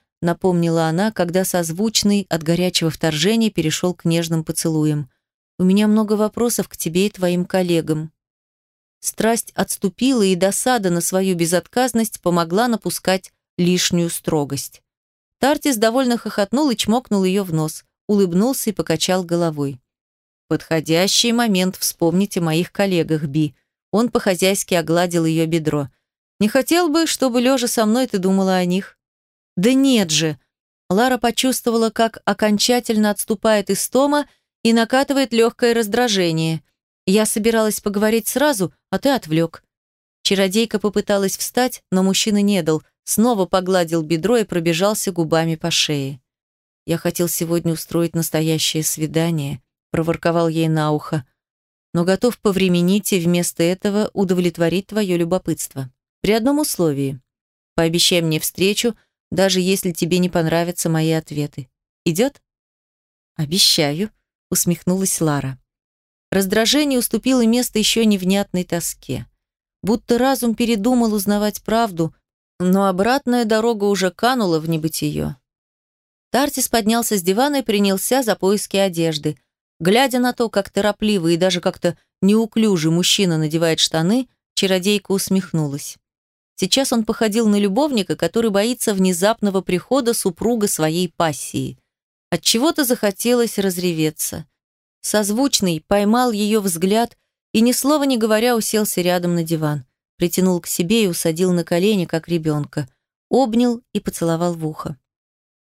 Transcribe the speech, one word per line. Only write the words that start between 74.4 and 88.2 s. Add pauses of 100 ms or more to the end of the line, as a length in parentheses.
в
небытие. (920)
Тартис
поднялся
с
дивана
и
принялся
за
поиски
одежды. (400)
Глядя
на
то,
как
торопливо
и
даже
как-то (240)
неуклюже
мужчина
надевает
штаны, (240)
чародейка
усмехнулась. (640)
Сейчас
он
походил
на
любовника,
который